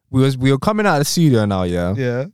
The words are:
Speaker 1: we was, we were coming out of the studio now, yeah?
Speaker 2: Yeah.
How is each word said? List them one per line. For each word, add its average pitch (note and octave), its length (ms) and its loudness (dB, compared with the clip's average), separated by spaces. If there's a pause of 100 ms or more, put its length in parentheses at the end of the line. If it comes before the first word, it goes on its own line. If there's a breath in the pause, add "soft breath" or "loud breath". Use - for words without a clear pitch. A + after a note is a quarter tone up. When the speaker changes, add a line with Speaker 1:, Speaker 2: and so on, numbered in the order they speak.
(100)
Speaker 1:
we C3 100 0
was, C3+ 160 2
we C3 140 2
were C3+ 80 2
coming G#3+ 280 0
out G3 80 2
of F3+ 80 0
the - 20 0
studio C#3 420 2
now, G2 160 -2
yeah? F2 340 -2
Speaker 2:
Yeah. B2+ 380 -4